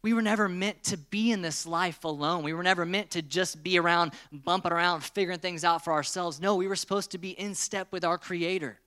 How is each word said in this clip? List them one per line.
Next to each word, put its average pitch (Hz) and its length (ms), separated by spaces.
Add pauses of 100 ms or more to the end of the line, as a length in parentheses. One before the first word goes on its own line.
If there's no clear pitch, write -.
We 226 100
were 226 80
never 214 260
meant 190 380
to 196 120
be 208 360
in 196 80
this 165 240
life 170 400
alone. 156 380
We 151 100
were 175 100
never 180 220
meant 196 260
to 170 100
just 156 420
be 180 160
around, 170 340 (180)
bumping 175 400
around, 170 320
figuring 180 360
things 175 260
out 170 180
for 170 80
ourselves. 151 480
No, 196 160
we 185 120
were 190 100
supposed - 340
to 185 60
be 185 140
in 190 240
step - 360
with 180 140
our 170 140
Creator. 170 680